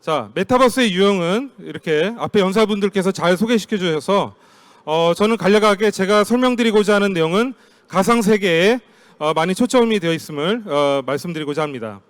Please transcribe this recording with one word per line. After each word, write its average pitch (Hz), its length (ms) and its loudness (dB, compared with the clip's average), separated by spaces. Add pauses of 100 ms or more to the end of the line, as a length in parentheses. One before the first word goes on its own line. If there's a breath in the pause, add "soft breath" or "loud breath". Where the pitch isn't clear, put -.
자, 131 320 -4
메타버스의 247 580 2
유형은 196 680 0
이렇게 160 580 -2
앞에 156 220 -2
연사분들께서 196 720 0
잘 175 240 0
소개시켜 220 420 -2
주셔서, 165 560 -2 (500 soft breath)
어, 165 300 2
저는 214 220 0
간략하게 202 540 2
제가 202 340 2
설명드리고자 226 720 2
하는 202 160 0
내용은 180 420 0 (340 soft breath)
가상세계에, 196 920 2 (380 soft breath)
어, 151 160 0
많이 170 200 0
초점이 233 460 0
되어 165 120 -2
있음을, 165 540 -6
어, 143 400 0
말씀드리고자 147 560 -6
합니다. 113 480 -8